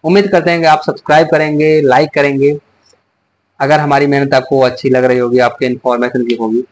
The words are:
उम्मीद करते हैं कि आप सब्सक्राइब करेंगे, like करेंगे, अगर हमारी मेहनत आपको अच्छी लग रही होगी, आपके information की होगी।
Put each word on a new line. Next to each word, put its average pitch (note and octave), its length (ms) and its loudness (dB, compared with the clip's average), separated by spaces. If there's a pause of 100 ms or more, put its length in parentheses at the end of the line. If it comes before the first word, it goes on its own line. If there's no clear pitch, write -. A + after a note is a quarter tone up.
उम्मीद G3 240 2
करते F3 220 0
हैं E3+ 100 -2
कि E3 60 0
आप D#3 200 4
सब्सक्राइब D3+ 420 0
करेंगे, D3+ 520 0
like C#3+ 300 2
करेंगे, C#3+ 480 0 (1000)
अगर D3 200 0
हमारी C#3+ 260 0
मेहनत C#3 280 0
आपको C3 260 0
अच्छी B2+ 300 0
लग B2+ 140 2
रही B2+ 140 2
होगी, B2 200 0
आपके B2 280 0
information B2 600 -4
की A#2+ 80 -2
होगी। A2+ 380 -4